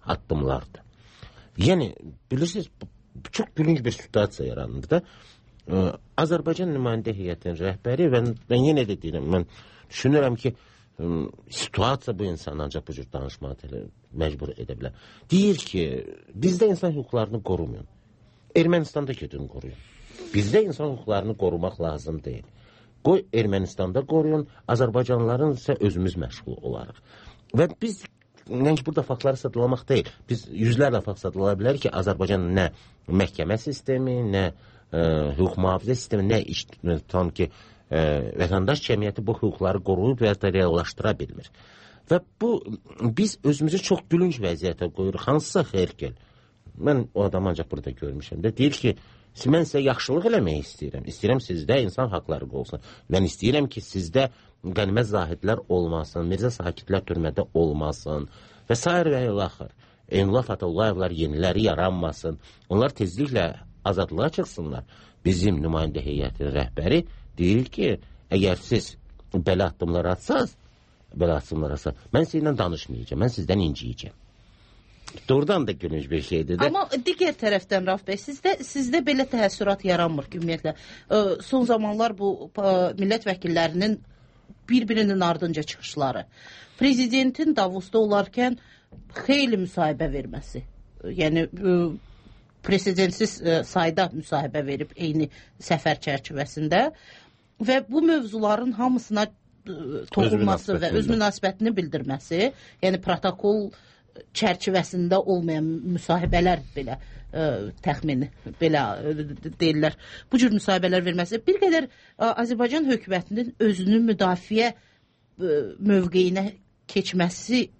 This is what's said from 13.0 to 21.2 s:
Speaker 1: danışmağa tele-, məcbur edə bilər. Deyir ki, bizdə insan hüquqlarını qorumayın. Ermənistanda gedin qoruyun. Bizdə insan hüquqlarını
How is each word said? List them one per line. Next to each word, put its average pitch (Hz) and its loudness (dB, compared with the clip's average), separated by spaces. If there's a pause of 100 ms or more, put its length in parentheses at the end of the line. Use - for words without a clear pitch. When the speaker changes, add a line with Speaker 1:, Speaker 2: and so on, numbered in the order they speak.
Speaker 1:
danışmağa 67 -8
tele-, 58 -12 (260)
məcbur 73 -4
edə 62 -10
bilər. 64 -10 (380)
Deyir 190 4
ki, 87 -2 (480)
bizdə 180 2
insan 175 0
hüquqlarını 117 -2
qorumayın. 82 -4 (680)
Ermənistanda 156 2
gedin 69 -10
qoruyun. 64 -14 (540)
Bizdə 107 4
insan 151 -2
hüquqlarını 104 -2